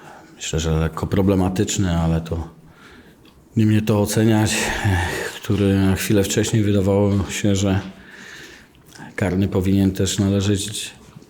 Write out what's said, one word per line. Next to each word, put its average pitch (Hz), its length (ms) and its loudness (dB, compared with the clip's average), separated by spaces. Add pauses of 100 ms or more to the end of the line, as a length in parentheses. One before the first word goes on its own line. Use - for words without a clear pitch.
(360)
myślę, - 240 -4
że 80 200 0
lekko 80 280 -2
problematyczny, 92 880 2
ale 82 240 2
to 82 260 -6 (1080)
nie 110 100 4
mnie 107 160 4
to 107 200 2
oceniać, 110 540 2 (800)
który 98 440 0
na 95 160 2
chwilę 98 280 0
wcześniej 107 400 0
wydawało 101 480 2 (180)
się, 101 260 -2
że 98 240 0 (1400)
karny 95 320 0
powinien 95 440 2
też 95 280 -2
należeć 98 720 0 (380)